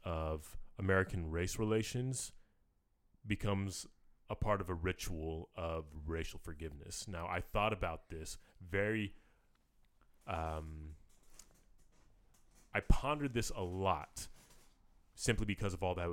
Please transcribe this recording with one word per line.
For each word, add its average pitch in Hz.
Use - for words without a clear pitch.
of 80
American 95
race 87
relations 113
becomes 98
a -
part 104
of 92
a 92
ritual 82
of 82
racial 80
forgiveness. 78
Now, 87
I 90
thought 104
about 90
this 80
very, 101
um, 78
I 104
pondered 143
this 120
a 117
lot 92
simply 110
because 92
of -
all 90
that 87